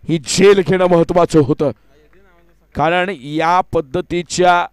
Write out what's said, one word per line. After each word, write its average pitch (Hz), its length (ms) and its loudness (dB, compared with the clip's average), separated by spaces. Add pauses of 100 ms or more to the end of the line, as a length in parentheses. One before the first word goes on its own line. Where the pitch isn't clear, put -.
ही 165 160 -4
झेल 196 420 2
घेणं 185 260 0
महत्वाचं 170 520 2
होतं, 143 320 0 (1040)
कारण 175 360 -2
या 160 480 -2 (140)
पद्धतीच्या 175 1000 -2